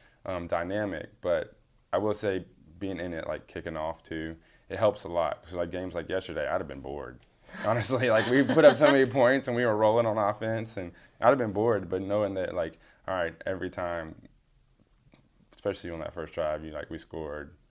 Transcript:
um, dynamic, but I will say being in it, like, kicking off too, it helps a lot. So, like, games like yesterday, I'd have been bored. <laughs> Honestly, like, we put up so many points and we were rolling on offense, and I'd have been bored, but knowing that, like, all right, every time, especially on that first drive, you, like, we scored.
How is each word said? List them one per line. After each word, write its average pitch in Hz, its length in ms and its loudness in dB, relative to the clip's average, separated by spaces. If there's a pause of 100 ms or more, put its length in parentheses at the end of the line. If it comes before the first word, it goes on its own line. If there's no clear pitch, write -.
(260)
um, 87 220 -6
dynamic, 90 600 -4 (120)
but 87 340 -2 (380)
I 87 40 2
will 104 160 0
say 95 320 -2 (320)
being 95 220 -6
in 87 140 -6
it, 80 140 -8
like, 78 200 -8
kicking 82 300 -8
off 80 260 -6
too, 80 320 -8 (340)
it 92 80 -6
helps - 280 2
a - 20 -10
lot. 85 400 -2
So, 90 100 -8
like, 87 140 -2
games 90 240 -6
like 80 140 -6
yesterday, 85 380 -4
I'd 85 140 -2
have 82 60 -8
been 67 140 -12
bored. 65 380 -10 (220)
<laughs> - 240 -14
Honestly, 117 460 0
like, 110 180 4
we 135 140 6
put 131 220 6
up 135 100 12
so 147 160 6
many 135 180 6
points 131 380 4
and 120 80 -2
we 123 100 2
were 110 100 2
rolling 110 300 4
on 107 140 0
offense, 110 580 -2
and 87 140 -8 (300)
I'd 113 80 6
have 139 100 6
been 107 140 -2
bored, 101 360 0
but 92 140 -2
knowing 101 320 0
that, 87 180 -4
like, 82 240 -4 (300)
all 95 80 -2
right, 85 180 -2 (140)
every 92 240 -4
time, 85 420 -6 (1400)
especially 92 340 -6
on 85 100 -8
that 78 140 -10
first 80 200 -10
drive, 78 300 -4
you, 78 80 -12
like, 76 180 -10
we 82 80 -10
scored. 76 540 -10 (200)